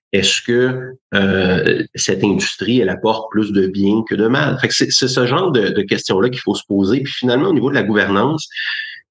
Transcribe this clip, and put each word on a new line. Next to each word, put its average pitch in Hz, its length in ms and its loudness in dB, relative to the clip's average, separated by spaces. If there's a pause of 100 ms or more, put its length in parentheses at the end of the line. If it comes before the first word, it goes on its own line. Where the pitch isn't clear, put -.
(120)
Est-ce - 300 0
que, 127 500 0 (220)
euh, 95 720 2 (100)
cette - 280 -2
industrie, 101 580 0
elle 98 80 0
apporte 110 420 -2
plus 104 220 0
de 98 140 2
bien 98 420 0
que 98 60 -2
de 107 140 2
mal ? 127 320 0
Fait - 80 0
que - 60 -2
c'est, 131 160 0
c'est - 180 2
ce 127 180 0
genre 170 240 0
de, 107 180 2
de 98 140 0
questions-là 101 460 0
qu'il 127 120 -6
faut - 140 -2
se - 140 -6
poser. 101 340 2
Puis 131 100 -8
finalement, 127 360 0
au 185 40 2
niveau 131 180 2
de - 40 -4
la 117 80 2
gouvernance, 104 640 0 (640)